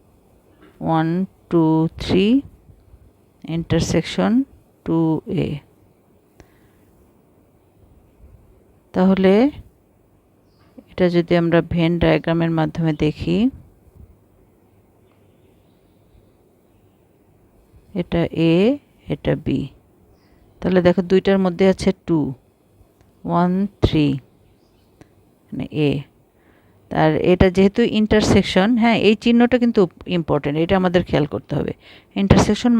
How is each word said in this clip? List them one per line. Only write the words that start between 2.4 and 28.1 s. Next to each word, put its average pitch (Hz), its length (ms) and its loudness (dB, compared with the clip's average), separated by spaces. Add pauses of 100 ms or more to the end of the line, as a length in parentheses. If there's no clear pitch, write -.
intersection 165 760 -2 (540)
টু 165 140 -2 (460)
এ। - 20 -4 (3500)
তাহলে 190 380 4 (1600)
এটা - 140 -2 (100)
যদি 170 260 0
আমরা 170 180 2 (140)
ভেন 170 180 0 (100)
ডায়াগ্রামের 165 580 0
মাধ্যমে 160 340 -2 (120)
দেখি, 165 320 -4 (4000)
এটা 170 200 -4 (300)
এ, - 20 4 (600)
এটা 147 200 -4 (120)
বি। 135 140 -2 (1000)
তাহলে 185 280 0
দেখো 180 140 2 (100)
দুইটার 196 340 2
মধ্যে 180 280 0
আছে - 160 -2 (180)
টু, 165 120 0 (1120)
ওয়ান, 175 220 0 (320)
থ্রি, 151 240 2 (1400)
মানে - 180 -10 (220)
এ। 139 40 2 (1000)
আর 156 200 2 (220)
এটা 190 140 4 (100)
যেহেতু 190 240 2 (180)
ইন্টারসেকশন, 208 720 2 (120)